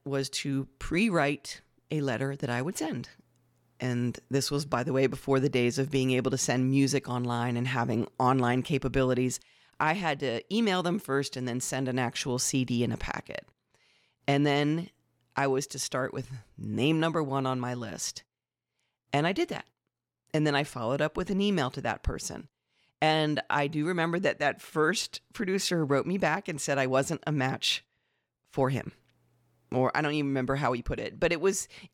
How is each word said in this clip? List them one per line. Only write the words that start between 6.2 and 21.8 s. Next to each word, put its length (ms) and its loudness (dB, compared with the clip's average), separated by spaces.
to 80 0
send 320 2
music 380 2
online 480 -2
and 100 0
having 400 0
online 440 4
capabilities. 760 0
I 140 2
had 260 -2
to 220 -2
email 280 2
them 180 0
first 360 -2
and 120 -4
then 120 -2
send 280 -2
an 100 -2
actual 400 -2
C 260 0
D 200 0
in 80 0
a 40 -2
packet. 480 -8
And 200 4
then 420 2
I 120 0
was 200 0
to 120 -10
start 340 -4
with 160 -8
name 440 0
number 220 2
one 220 -2
on 140 -2
my 160 -4
list. 480 -8
And 140 4
I 60 2
did 160 0
that. 180 -10
And 140 4
then 80 4
I 80 2
followed 380 -2
up 160 -2
with 120 -2
an 120 0
email 320 2
to 80 -8